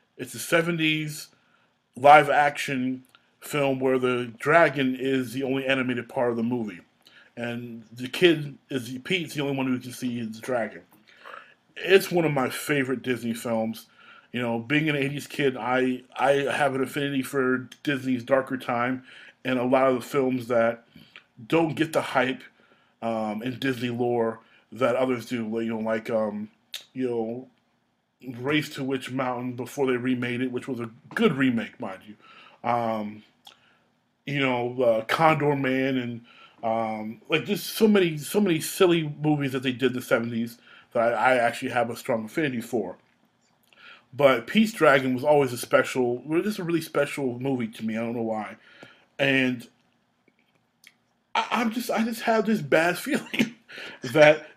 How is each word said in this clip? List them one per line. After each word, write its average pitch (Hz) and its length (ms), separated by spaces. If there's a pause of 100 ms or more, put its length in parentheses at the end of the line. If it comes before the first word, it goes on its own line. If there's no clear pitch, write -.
(180)
It's 131 160
a 117 60
seventies 156 880 (680)
live 143 340
action 135 760 (360)
film 139 400
where 131 200
the 123 400
dragon 143 600
is 131 340
the 135 100
only 135 220
animated 123 440
part 123 220
of 117 60
the 113 60
movie. 110 360 (560)
And 120 560
the 123 160
kid 147 500 (120)
is, 127 340
Pete's 170 320
the 147 60
only 139 140
one 131 120
who 127 120
can 123 120
see 120 300
the 110 180
dragon. 110 420 (960)
It's 196 360
one 175 140
of 151 60
my 127 180
favorite 135 540
Disney 117 300
films. 113 520 (460)
You 120 100
know, 117 180
being 151 300
an 147 60
eighties 139 320
kid, 135 280
I, 127 460 (140)
I 127 160 (200)
have 139 240
an 135 80
affinity 139 380
for 127 480 (140)
Disney's 127 400
darker 131 340
time 127 460 (420)
and 127 140
a 120 40
lot 131 240
of 131 80
the 120 60
films 127 460
that 117 380 (640)
don't 160 280
get - 180
the 135 80
hype, 131 400 (640)
um, 110 400
in 123 160
Disney 123 300
lore 120 500 (320)
that 120 240
others 127 320
do. 117 200
Like, 113 180
you 113 40
know, 113 100
like, 113 300
um, 107 400 (440)
you 127 140
know, 120 400 (960)
Race 147 280
to 139 140
Witch 131 280
Mountain 127 440
before 127 300
they 131 120
remade 123 440
it, 131 100
which 120 160
was 123 120
a 117 100 (240)
good 208 200
remake, 127 460
mind 95 280
you. 104 80 (520)
Um, 110 540 (1040)
you 143 140
know, 123 420
uh, 113 240
Condor 151 500
Man 131 420
and, 120 240 (420)
um, 110 680
like, - 160
just 196 220 (100)
so 226 100
many, 180 300
so 147 240
many 175 180
silly 170 600
movies 147 320
that 135 100
they 131 80
did 123 200
in - 20
the 120 80
seventies 117 560 (360)
that 117 200
I, 120 200
I 127 40
actually 120 340
have 117 200
a 113 40
strong 113 300
affinity 131 360
for. 98 360 (1160)
But 127 340
Pete's 214 260
Dragon 135 400
was 127 100
always 143 300
a 120 40
special, 127 680
well, 160 160
just 208 180
a 185 40
really 165 180
special 143 580
movie 127 280
to 110 180
me. 110 100
I 113 60
don't 117 140
know 117 80
why. 107 320 (640)
And 131 480 (1700)
I, 226 160
I'm 226 200
just, 226 200
I 220 120
just 226 180
have 226 240
this 202 160
bad 160 360
<laughs> - 0
feeling - 580 (580)
that, 156 440